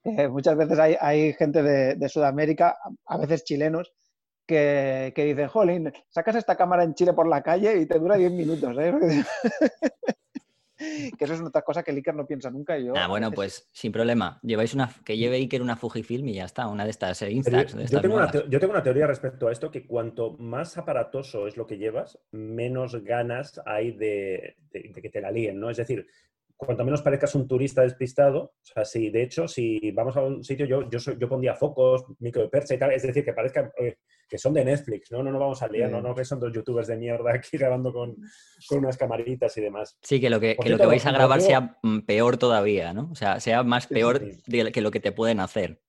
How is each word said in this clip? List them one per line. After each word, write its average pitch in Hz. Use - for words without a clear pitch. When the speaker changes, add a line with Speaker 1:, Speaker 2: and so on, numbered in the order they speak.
Speaker 1:
que 147
muchas 143
veces 156
hay, 156
hay 151
gente 156
de, 139
de 139
Sudamérica, 151
a -
veces 151
chilenos, 160
que, 139
que 147
dicen, 143
"Jolín, 175
sacas 214
esta 196
cámara 180
en 160
Chile 175
por 165
la 143
calle 196
y 160
te 160
dura 180
diez 180
minutos", 151
¿eh? 175
<laughs> -
Que 147
eso 156
es 165
otra 160
cosa 165
que 156
el 139
Iker 151
no 147
piensa 139
nunca 143
y 127
yo 123
Speaker 2:
Ah, 92
Speaker 1:
a 87
Speaker 2:
bueno, 107
Speaker 1:
veces 95
Speaker 2:
pues, 98
sin 110
problema. 113
Lleváis 117
una, 131
que 110
lleve 120
Iker 127
una 120
Fujifilm 120
y 101
ya 92
está, 120
una 104
de 110
estas, 92
eh, 107
Speaker 3:
Pero 104
Speaker 2:
Instax, 131
Speaker 3:
yo, 107
Speaker 2:
de -
Speaker 3:
yo -
Speaker 2:
estas 131
Speaker 3:
tengo 202
una 196
Speaker 2:
nuevas. -
Speaker 3:
teo-, 143
yo 135
tengo 190
una 175
teoría 135
respecto 127
a -
esto: 156
que 131
cuanto 117
más 123
aparatoso 131
es 104
lo 113
que 104
llevas, 110
menos 120
ganas 120
hay 107
de, 101
de, 98
de 92
que -
te 104
la 98
líen, 101
¿no? 113
Es 113
decir, 113
cuanto 120
menos 143
parezcas 139
un 131
turista 131
despistado, 131
o -
sea, -
si, 113
de 113
hecho, 160
si 110
vamos 120
a 139
un 135
sitio, 135
yo, 127
yo 120
soy, 120
yo 120
pondría 127
focos, 127
micro 120
de -
percha 135
y 127
tal, 135
es 131
decir, 135
que 127
parezca, 131
eh, 120
que 110
son 139
de 139
Netflix, 131
¿no? 123
No 135
nos 135
vamos 135
a 113
liar, 117
Speaker 1:
Sí. 117
Speaker 3:
¿no? 120
No 123
que 127
son 135
dos 120
youtubers 113
de 113
mierda 117
aquí 120
grabando 127
con, 120
con 143
unas 131
camaritas 117
y 107
demás. 104
Speaker 2:
Sí, 139
que 123
lo 113
que, 113
Speaker 3:
Por -
Speaker 2:
que -
lo -
Speaker 3:
cierto, -
Speaker 2:
que 120
vais 120
a 143
grabar 135
Speaker 3:
Rodrigo 180
Speaker 2:
sea, 120
mm, 110
peor 117
todavía, 104
¿no? 139
O 160
sea, 98
sea 117
más 120
Speaker 3:
Sí, -
Speaker 2:
peor 120
Speaker 3:
sí, 101
sí. -
Speaker 2:
de 110
que 113
lo 104
que 104
te 98
pueden 113
hacer. 92